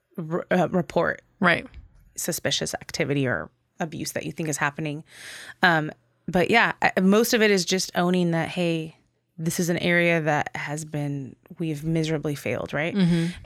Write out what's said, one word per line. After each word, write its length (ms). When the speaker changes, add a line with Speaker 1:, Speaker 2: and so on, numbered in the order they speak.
Speaker 1:
r-, 320
uh, 220
report 500
Speaker 2:
Right. 280
Speaker 1:
suspicious 580
activity 540
or 220
abuse 340
that 120
you 60
think 180
is 80
happening. 460
Um, 300
but 200
yeah, 320
I, 200
most 320
of 80
it 100
is 140
just 300
owning 360
that, 180
hey, 460
this 220
is 100
an 80
area 440
that 340
has 300
been, 500
we've 240
miserably 520
failed, 380
right? 200
Speaker 2:
Mm-hmm. 320